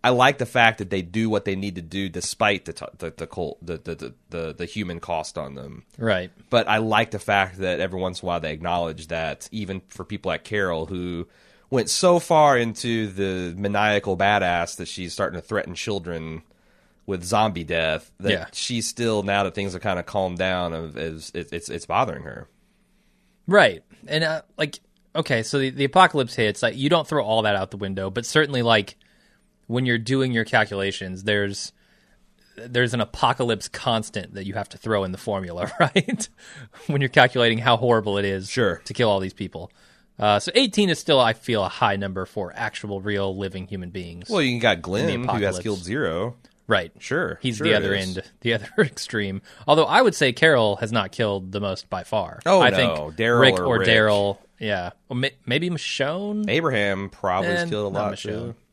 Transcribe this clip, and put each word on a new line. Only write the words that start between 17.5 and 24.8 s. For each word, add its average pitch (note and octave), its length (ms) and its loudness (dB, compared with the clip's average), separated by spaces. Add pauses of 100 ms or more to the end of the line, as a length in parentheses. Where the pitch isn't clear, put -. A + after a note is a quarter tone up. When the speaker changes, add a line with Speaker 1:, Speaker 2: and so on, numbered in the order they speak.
Speaker 1:
death, D#2+ 460 -2 (100)
that G2 120 -2
Speaker 2:
Yeah. E2 200 -2
Speaker 1:
she's A#2 340 -6
still, A2 360 -2
now G2+ 220 2
that F#2 100 -4
things G2 200 -4
have F2+ 80 -10
kinda F2+ 200 -2
calmed F#2 360 -4
down, F2+ 360 -2
of, D#2+ 220 -10
is, D#2+ 380 -8
it, E2+ 180 -8
it's, E2+ 180 -10
it's - 160 -10
bothering A2+ 380 -2
her. - 240 -14 (1000)
Speaker 2:
Right. D3+ 360 6 (240)
And, D#3 180 0
uh, D#3 180 -4 (160)
like, D3 220 -4 (360)